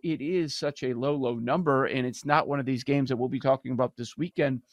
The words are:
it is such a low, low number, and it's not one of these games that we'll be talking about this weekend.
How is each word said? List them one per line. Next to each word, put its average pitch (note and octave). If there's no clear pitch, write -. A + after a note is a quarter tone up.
it D#3+
is D#3+
such -
a B2+
low, C3+
low B2
number, C3+
and B2+
it's B2+
not D3
one C#3+
of B2
these B2+
games C#3
that C3
we'll B2+
be C#3
talking C3
about B2
this -
weekend. C#3+